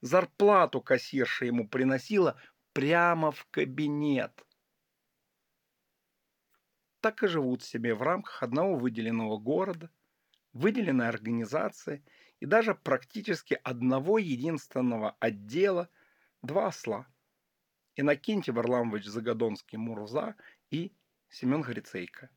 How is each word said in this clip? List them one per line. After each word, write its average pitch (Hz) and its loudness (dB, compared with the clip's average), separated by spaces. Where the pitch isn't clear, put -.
Зарплату 175 4
кассирша 127 0
ему 120 0
приносила 131 2
прямо 160 4
в - -14
кабинет. 147 -2
Так 214 0
и 208 4
живут 131 0
себе 117 -2
в 107 -4
рамках 180 -2
одного 160 0
выделенного 113 -2
города, 170 -4
выделенной 147 2
организации 117 -4
и - -8
даже 214 4
практически - -4
одного 131 2
единственного 127 -2
отдела 151 0
два 185 0
осла. 117 -6
Иннокентий 147 0
Варламович 113 0
Загадонский 110 -4
Мурза 113 -6
и 165 -6
Семён 135 -2
Грицейко. 107 -10